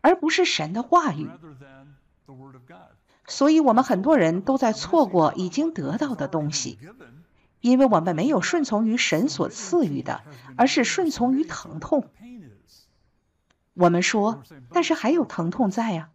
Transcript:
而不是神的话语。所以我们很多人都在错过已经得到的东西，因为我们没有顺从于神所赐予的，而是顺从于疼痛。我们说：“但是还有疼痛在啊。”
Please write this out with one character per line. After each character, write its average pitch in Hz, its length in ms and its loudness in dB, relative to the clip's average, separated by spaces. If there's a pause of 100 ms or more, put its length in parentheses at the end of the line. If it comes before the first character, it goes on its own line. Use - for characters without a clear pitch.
而 339 160 4
不 320 120 -2
是 349 160 2
神 160 280 -4
的 226 100 -6
话 311 300 2
语。 147 180 -8 (2000)
所 277 240 2
以 311 100 6
我 269 120 4
们 247 120 4
很 190 180 -2
多 302 140 4
人 175 260 2
都 269 160 0
在 226 140 2
错 285 340 2
过 175 280 2
已 180 140 -6
经 311 240 -2
得 196 240 -6
到 269 180 -4
的 139 140 -6
东 151 240 -4
西， - 260 -8 (840)
因 247 180 4
为 269 80 6
我 202 140 4
们 170 140 -2
没 175 140 -2
有 240 140 0
顺 320 220 0
从 226 220 -2
于 220 120 0
神 214 300 0
所 - 200 -4
赐 - 380 -2
予 139 160 -6
的， - 200 -8 (340)
而 247 100 4
是 269 180 0
顺 330 260 -2
从 254 260 0
于 302 80 0
疼 160 360 -12
痛。 - 300 -2 (1600)
我 175 160 4
们 170 140 2
说 214 400 -2 (280)
：“但 349 140 0
是 320 100 0
还 269 160 -2
有 320 140 2
疼 170 260 -6
痛 208 200 0
在 220 280 -4
啊。” 156 160 -12